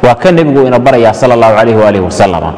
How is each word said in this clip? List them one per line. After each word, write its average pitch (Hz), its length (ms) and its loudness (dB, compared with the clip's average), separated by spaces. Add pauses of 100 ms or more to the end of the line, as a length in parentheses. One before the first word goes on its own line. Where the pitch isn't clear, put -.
waa 123 120 2
ka 185 160 0
nebigu 143 360 0
ina 123 120 0
barayaa, 120 340 2
sallallahu 117 420 0
alayhi 110 240 0
wa 107 80 2
alihi 101 160 -2
wa 87 80 -6
sallam. 90 320 -2 (140)